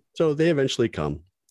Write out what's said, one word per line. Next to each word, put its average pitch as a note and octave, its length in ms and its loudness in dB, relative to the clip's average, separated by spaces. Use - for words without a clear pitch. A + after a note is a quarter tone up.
So D#3+ 200 0
they D#3+ 160 2
eventually C3+ 380 0
come D2 320 -6